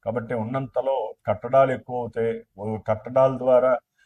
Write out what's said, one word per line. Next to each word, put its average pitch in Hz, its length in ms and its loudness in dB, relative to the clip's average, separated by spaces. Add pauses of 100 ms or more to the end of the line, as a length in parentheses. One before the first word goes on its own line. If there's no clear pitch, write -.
కాబట్టి 113 300 -6
ఉన్నంతలో 127 800 -4 (120)
కట్టడాలు 127 460 2
ఎక్కువ 123 280 -8
అవుతాయి. 113 460 -4 (120)
ఓ 107 200 -6
కట్టడాల 127 600 0
ద్వారా, 127 400 4 (280)